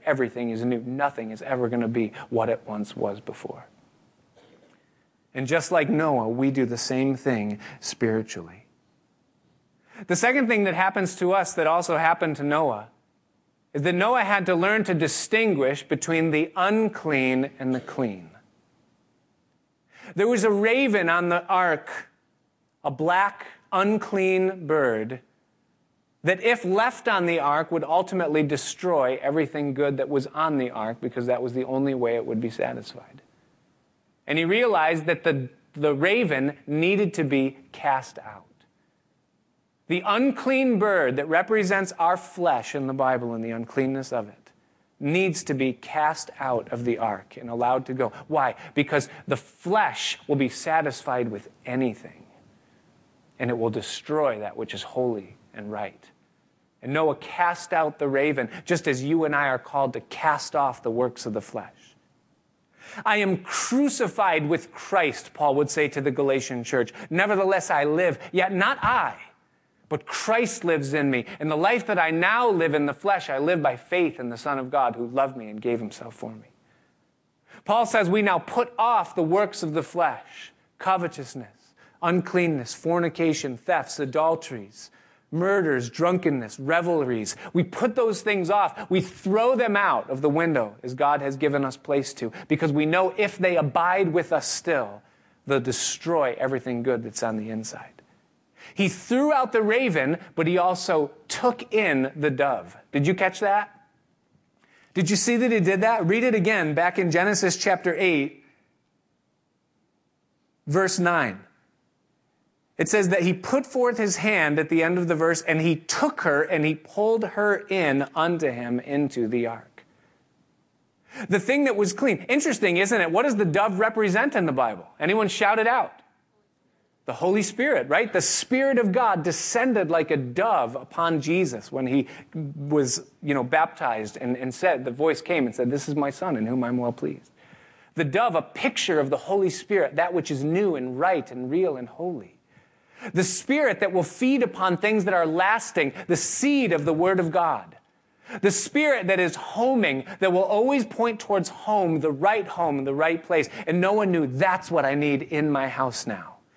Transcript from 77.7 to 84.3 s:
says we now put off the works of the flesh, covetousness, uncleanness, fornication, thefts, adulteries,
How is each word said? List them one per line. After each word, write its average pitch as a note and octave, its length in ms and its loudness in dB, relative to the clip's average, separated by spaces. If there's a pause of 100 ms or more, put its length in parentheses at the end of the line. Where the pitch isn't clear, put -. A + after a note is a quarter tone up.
says G#3 240 2
we G#3 140 4
now F#3+ 160 4
put - 400 -2
off A3 360 2
the F3+ 80 0
works F#3 400 0
of D#3 120 -4
the D#3+ 80 0
flesh, - 720 -4 (260)
covetousness, E3 960 -6 (280)
uncleanness, F3 720 0
fornication, E3 840 -2
thefts, D3+ 420 -2
adulteries, C#3+ 920 -2 (400)